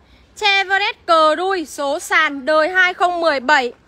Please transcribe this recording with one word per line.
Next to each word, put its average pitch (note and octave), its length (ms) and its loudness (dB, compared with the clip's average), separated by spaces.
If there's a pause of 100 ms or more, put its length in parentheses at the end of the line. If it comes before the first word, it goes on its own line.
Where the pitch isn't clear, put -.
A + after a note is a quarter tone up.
(360)
Chevrolet G4 600 0 (120)
Cruze D#4+ 580 2
số D4 340 -6
sàn D4 460 -2
đời D#4 240 2
hai F#4 240 2
không F4 280 0
mười D4+ 180 0
bảy. B3+ 340 0 (140)